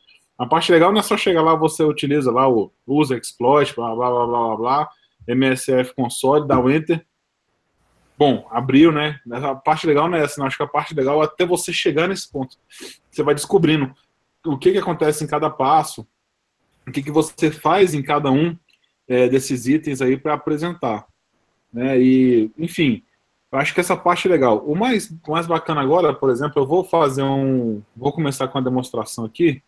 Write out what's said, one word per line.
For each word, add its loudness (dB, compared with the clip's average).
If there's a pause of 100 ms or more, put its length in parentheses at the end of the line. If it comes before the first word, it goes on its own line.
(380)
a -6
parte 0
legal 6
não 2
é 2
só -2
chegar 0
lá, 4
você 0
utiliza 0
lá 2
o 0 (160)
usa 0
exploit, 0
blá, -6
blá, -2
blá, 0
blá, 0
blá, -4
blá, -2 (380)
M 2
S 0
F 0
console, 0
dá 2
o 2
enter. 0 (1120)
Bom, 0
abriu, 4
né? -4 (120)
A -6
parte -2
legal 2
não -2
é 2
essa, -6
não. -2
Acho -8
que -4
a -6
parte -4
legal 0
é 2
até -2
você -2
chegar 0
nesse -8
ponto. -8 (540)
Você -4
vai 2
descobrindo 0 (520)
o -4
que 2
que 0
acontece -2
em -6
cada -2
passo, 0 (800)
o -14
que -6
que -8
você 0
faz 2
em -2
cada 0
um, 0 (520)
é, 4
desses -2
itens -2
aí 2
pra -4
apresentar, -6 (680)
né? 0
E, 4
enfim, -2 (480)
eu -2
acho -2
que -4
essa 0
parte 0
é 2
legal. 4
O -4
mais, -2 (160)
o -4
mais -2
bacana -2
agora, 2
por 0
exemplo, 0
eu 0
vou 2
fazer 0
um, -2 (140)
vou -4
começar -4
com -6
a -2
demonstração -4
aqui, -2